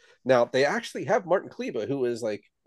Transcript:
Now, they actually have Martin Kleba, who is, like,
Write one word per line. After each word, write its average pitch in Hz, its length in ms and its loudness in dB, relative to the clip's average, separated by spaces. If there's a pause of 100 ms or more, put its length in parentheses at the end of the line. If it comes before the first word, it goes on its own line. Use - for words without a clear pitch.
(260)
Now, 120 200 6
they 135 200 2
actually 202 400 -4
have 196 200 0
Martin 175 240 0
Kleba, 139 380 -6
who 131 180 -2
is, 120 180 -2
like, 107 200 -4 (240)